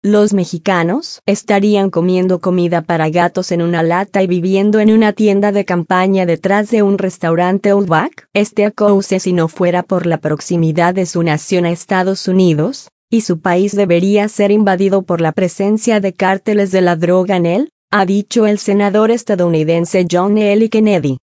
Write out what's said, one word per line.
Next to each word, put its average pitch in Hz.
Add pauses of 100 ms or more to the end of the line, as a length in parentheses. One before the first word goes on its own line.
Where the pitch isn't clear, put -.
Los 208
mexicanos 180
estarían 202
comiendo 185
comida 175
para 160
gatos 175
en 170
una 170
lata 180
y 190
viviendo 190
en 214
una 220
tienda 202
de 202
campaña 185
detrás 196
de 214
un 196
restaurante 185
Outback. 196
Este 208
acuse, 202
si 180
no 165
fuera 175
por 180
la 165
proximidad 165
de 185
su 170
nación 170
a 170
Estados 185
Unidos, 185 (180)
y 226
su 170
país 190
debería 196
ser 202
invadido 196
por 170
la 160
presencia 208
de 190
cárteles 196
de 190
la 175
droga 180
en 170
él, 214 (200)
ha 202
dicho 202
el 208
senador 202
estadounidense 170
John 185
L. 214
Kennedy. 190